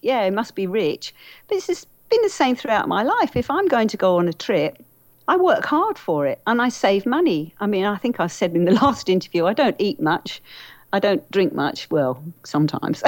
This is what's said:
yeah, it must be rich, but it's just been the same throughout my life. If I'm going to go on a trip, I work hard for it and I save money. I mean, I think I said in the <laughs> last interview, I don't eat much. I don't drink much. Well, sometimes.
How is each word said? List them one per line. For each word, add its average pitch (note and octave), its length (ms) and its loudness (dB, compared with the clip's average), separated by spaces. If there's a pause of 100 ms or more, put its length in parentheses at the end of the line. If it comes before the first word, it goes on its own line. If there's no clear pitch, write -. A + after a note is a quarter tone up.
yeah, A#3+ 200 0
it F#3+ 100 0
must G#3+ 220 -4
be G3 120 -4
rich, F#3 480 -2 (340)
but G#4 80 -2
it's F4+ 100 -4
just - 200 -4 (240)
been A#4 120 4
the G#4 60 2
same B3+ 260 0
throughout - 340 -2
my G3+ 140 0
life. C4+ 340 0
If B3 140 -2
I'm F#4 180 2
going A#3 200 2
to - 80 -8
go F3+ 220 2
on F3 100 2
a E3 60 -4
trip, - 480 -2 (440)
I - 100 2
work F4+ 280 2
hard F4+ 320 0
for D3 300 -2
it - 200 -4
and A#3 140 2
I B3 80 2
save G3+ 380 0
money. A#3+ 540 0
I G#3 60 -2
mean, G3 200 0
I G#3 100 -2
think A#3+ 240 -4
I E3+ 60 0
said F3 280 -2
in F3 120 2
the F3+ 60 4
<laughs> A3 100 4
last C4+ 260 0
interview, F3+ 380 0
I G3+ 80 0
don't - 240 0
eat G3+ 220 -2
much. - 420 -4 (500)
I G3 60 2
don't G3+ 320 0
drink F#3+ 240 2
much. - 360 -4
Well, C3+ 320 0 (220)
sometimes. - 640 -2